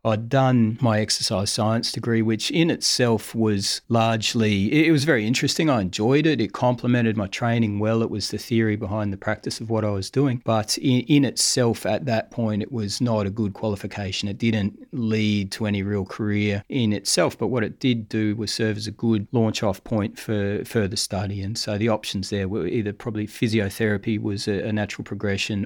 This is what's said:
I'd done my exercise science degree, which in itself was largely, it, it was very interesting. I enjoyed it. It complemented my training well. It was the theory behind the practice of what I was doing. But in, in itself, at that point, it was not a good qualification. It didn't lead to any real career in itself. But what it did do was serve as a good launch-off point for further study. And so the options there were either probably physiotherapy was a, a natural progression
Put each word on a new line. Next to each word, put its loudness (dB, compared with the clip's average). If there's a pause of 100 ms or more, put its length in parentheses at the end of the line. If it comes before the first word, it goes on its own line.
I'd 0
done 4
my 4
exercise -2
science 0
degree, 0
which 0
in 2
itself 0
was 0
largely, 2
it, 4
it 6
was 4
very 2
interesting. 0
I 4
enjoyed 2
it. 2
It -2
complemented 2
my -2
training 0
well. 2
It -2
was -4
the -6
theory 2
behind -4
the -6
practice -6
of -8
what 2
I 0
was -4
doing. 0
But 0
in, 2
in 6
itself, 0
at 0
that -2
point, -2
it -4
was -4
not 2
a 0
good -2
qualification. -4
It -6
didn't 0 (140)
lead 0
to -4
any 0
real -2
career -2
in 2
itself. 0
But -2
what 0
it -8
did 0
do 0
was -6
serve -2
as -8
a -6
good 0
launch-off 0
point -2
for -2
further 0
study. -4
And -4
so -4
the 0
options -2
there -2
were -4
either -2
probably -6
physiotherapy 0
was -4
a, 0
a -2
natural -4
progression -2